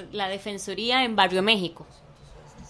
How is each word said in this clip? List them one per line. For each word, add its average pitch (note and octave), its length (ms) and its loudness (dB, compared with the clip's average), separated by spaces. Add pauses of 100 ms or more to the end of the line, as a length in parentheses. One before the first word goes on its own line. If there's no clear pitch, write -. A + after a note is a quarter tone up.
(120)
la G3+ 160 -4
defensoría G3+ 720 -2
en A#3 140 -2
Barrio F#3 260 4
México? G3 420 0 (840)